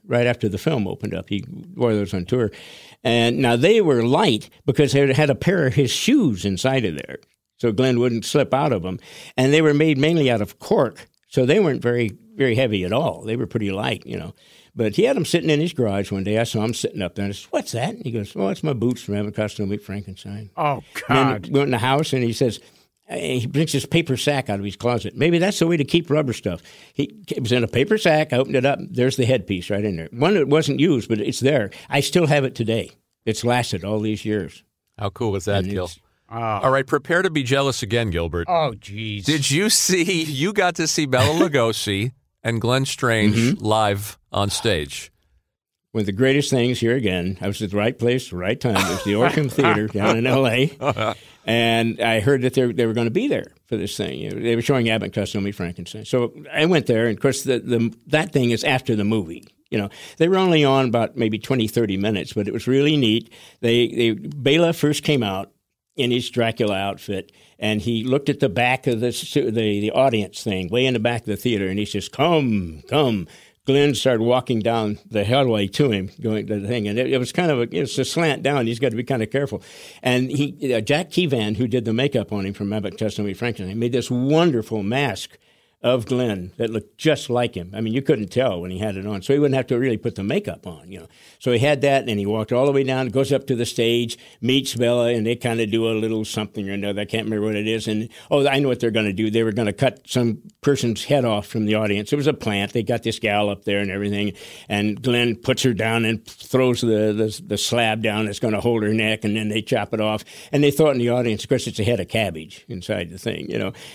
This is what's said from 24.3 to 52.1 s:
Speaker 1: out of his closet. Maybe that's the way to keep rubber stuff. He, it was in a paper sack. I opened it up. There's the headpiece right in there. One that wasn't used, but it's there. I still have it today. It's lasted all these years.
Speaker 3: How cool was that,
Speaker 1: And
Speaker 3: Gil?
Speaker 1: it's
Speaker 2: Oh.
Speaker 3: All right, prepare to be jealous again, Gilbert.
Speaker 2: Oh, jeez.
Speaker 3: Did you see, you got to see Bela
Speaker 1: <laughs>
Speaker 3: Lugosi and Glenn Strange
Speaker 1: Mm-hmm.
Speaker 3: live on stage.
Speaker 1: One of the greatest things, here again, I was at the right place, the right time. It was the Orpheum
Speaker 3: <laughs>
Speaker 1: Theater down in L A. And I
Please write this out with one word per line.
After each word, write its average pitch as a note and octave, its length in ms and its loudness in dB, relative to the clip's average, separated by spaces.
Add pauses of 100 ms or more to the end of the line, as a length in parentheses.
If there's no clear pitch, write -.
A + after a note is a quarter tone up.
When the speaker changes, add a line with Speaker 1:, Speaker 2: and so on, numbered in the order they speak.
Speaker 1:
out G2+ 80 -2
of G2 80 -6
his G2+ 100 -6
closet. A#2 400 -2
Maybe E3+ 220 2
that's F#3 220 0
the E3 80 4
way E3+ 100 2
to D3 60 0
keep E3+ 260 0
rubber C#3+ 240 0
stuff. - 300 -6 (320)
He, - 180 -4 (160)
it - 140 -6
was A2+ 80 -2
in B2 120 4
a G#2+ 40 0
paper C3+ 320 2
sack. D#3 340 2
I A#2+ 40 2
opened C3+ 180 0
it B2+ 100 2
up. C#3 160 0
There's B2 340 0
the A#2+ 100 2
headpiece G2+ 440 0
right G2+ 160 0
in G2 120 -2
there. E2 140 -10
One D3 220 2
that D#3 140 2
wasn't C#3+ 320 2
used, D3 280 2
but A2 120 0
it's - 220 -4
there. B2+ 280 2 (200)
I C3+ 100 2
still E3+ 260 2
have D3 180 2
it B2+ 120 -4
today. A2+ 360 -2 (360)
It's A2 160 -4
lasted A#2 400 0
all G#2+ 160 -2
these G#2+ 260 -4
years. G#2 380 -6 (340)
Speaker 3:
How G#2 140 -6
cool A2+ 220 -2
was F#2+ 120 -4
that, G2+ 200 0
Speaker 1:
And F#2+ 60 -6
Speaker 3:
Gil? F#2 140 -4
Speaker 1:
it's E2+ 140 -14 (320)
Speaker 2:
Oh. A2+ 80 -12
Speaker 3:
All A2+ 320 0
right, C3+ 160 0
prepare E3 340 0
to F#3 80 0
be D3+ 140 -2
jealous C3+ 400 0
again, A2+ 260 -2
Gilbert. E2+ 400 -4
Speaker 2:
Oh, D#3 300 0
jeez. G#2 460 -10
Speaker 3:
Did C#3+ 260 0
you F#3 180 2
see, F3 540 2
you D3+ 280 -2
got F#3 260 2
to E3 100 -2
see D#3 180 0
Bela C3 340 2
Speaker 1:
<laughs> F#3 80 4
Speaker 3:
Lugosi A2+ 680 0 (300)
and A#2 160 -2
Glenn B2+ 260 0
Strange A2 500 2
Speaker 1:
Mm-hmm. A#2 280 2
Speaker 3:
live G#2 540 0 (140)
on G2+ 180 0
stage. D#2+ 600 -4 (800)
Speaker 1:
One A2+ 100 -2
of G2+ 60 -2
the G#2 40 -2
greatest C3+ 380 2
things, B2 300 0
here A#2 160 2
again, F#2 440 -2
I F#2 80 -8
was G2+ 140 -6
at G#2 80 -4
the G2+ 80 -4
right G#2+ 220 0
place, B2 320 0
the F2+ 60 -10
right F#2 220 -4
time. A2 180 0
It F#2+ 120 0
was F#2 140 -6
the G2+ 100 0
Orpheum C3+ 360 2
Speaker 3:
<laughs> - 80 -4
Speaker 1:
Theater C#3+ 320 2
down G#2 280 0
in A#2 80 0
L C3 220 4
A. B2 680 0 (300)
And A2+ 560 2
I A2+ 200 2